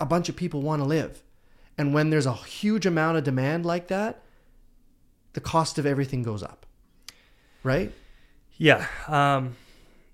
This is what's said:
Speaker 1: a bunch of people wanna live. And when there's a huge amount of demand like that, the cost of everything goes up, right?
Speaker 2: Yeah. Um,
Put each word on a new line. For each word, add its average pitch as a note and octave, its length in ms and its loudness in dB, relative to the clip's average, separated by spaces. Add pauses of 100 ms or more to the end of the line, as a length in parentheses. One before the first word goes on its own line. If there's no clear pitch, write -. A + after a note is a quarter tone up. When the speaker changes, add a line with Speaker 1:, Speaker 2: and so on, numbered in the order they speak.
Speaker 1:
a D#3 40 -2
bunch E3+ 220 0
of C3+ 80 -6
people D#3 260 -4
wanna D3 240 0
live. C#3+ 380 -2 (540)
And C#3+ 160 0
when D3+ 160 4
there's D#3 160 4
a C3 80 0
huge - 520 -2
amount E3 320 2
of D#3 60 0
demand D3 420 0
like F3 220 -2
that, G3+ 340 -4 (1120)
the C3+ 80 -6
cost - 360 0
of D3 80 -2
everything C3+ 380 -2
goes A2 180 -6
up, - 240 -14 (1000)
right? C#3 280 0 (680)
Speaker 2:
Yeah. D3 300 6 (200)
Um, C#3 480 2 (580)